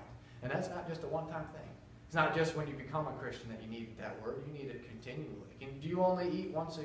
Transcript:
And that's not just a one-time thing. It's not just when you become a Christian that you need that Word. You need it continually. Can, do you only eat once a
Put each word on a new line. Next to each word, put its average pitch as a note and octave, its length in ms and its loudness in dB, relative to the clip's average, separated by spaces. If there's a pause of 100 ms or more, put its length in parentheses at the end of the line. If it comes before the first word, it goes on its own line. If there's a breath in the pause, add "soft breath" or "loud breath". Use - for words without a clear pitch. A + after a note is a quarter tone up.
(420 loud breath)
And B2+ 80 0
that's F3+ 180 2
not F3 200 -4
just D#3+ 140 -4
a D3 60 -2
one-time D#3+ 400 0
thing. - 200 -10 (380)
It's - 80 -6
not D#3 220 8
just D#3+ 180 6
when D3 140 0
you C#3 60 -4
become C#3+ 340 0
a B2+ 40 -2
Christian A#2 360 -4
that A2+ 120 -6
you A2 80 -8
need A2+ 300 -6
that G#2+ 240 -6
Word. B2 240 -2
You D3 60 -6
need C#3 180 -4
it A#2+ 160 -8
continually. B2+ 720 -8
Can, C3+ 220 -8
do D#3+ 80 -2
you F3+ 160 6
only F3+ 240 6
eat - 220 2
once D#3+ 280 0
a D3+ 60 -2